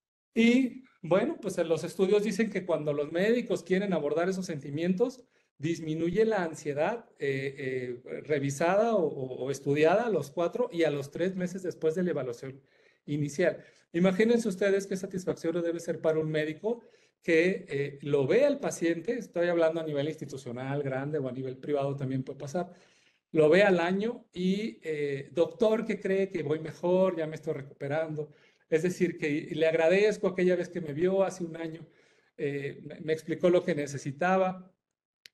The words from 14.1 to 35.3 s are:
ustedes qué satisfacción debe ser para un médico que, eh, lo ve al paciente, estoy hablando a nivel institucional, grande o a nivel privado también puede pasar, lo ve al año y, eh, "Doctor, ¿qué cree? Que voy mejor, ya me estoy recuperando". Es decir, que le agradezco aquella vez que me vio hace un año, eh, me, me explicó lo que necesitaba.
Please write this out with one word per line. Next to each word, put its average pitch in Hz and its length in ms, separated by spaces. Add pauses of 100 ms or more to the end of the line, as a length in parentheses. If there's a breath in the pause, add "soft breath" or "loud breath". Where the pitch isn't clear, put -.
ustedes 196 380
qué 196 100
satisfacción 175 680
debe 170 160
ser 160 220
para 160 180
un 156 120
médico 156 520 (400 soft breath)
que, 180 460
eh, 139 340
lo 143 240
ve 202 180
al 285 140
paciente, 170 580
estoy 175 300
hablando 165 340
a 160 40
nivel 147 240
institucional, 135 720
grande 139 360
o 131 100
a 123 40
nivel 131 260
privado 139 360
también 135 300
puede 139 160
pasar, 175 320 (580 soft breath)
lo 156 180
ve 175 140
al 196 160
año 196 540
y, 196 500
eh, 143 500
"Doctor, 220 520
¿qué 202 160
cree? 190 300
Que 170 120
voy 147 160
mejor, 180 580
ya 160 120
me 156 80
estoy 156 180
recuperando". 147 800 (360 soft breath)
Es 160 140
decir, 175 360
que 156 360
le 156 140
agradezco 190 580
aquella 180 300
vez 175 120
que 175 120
me 156 120
vio 185 300
hace 185 220
un 160 120
año, 165 300 (500 soft breath)
eh, 143 480
me, 147 160
me 156 120
explicó 160 380
lo 175 120
que 175 140
necesitaba. 147 960 (600)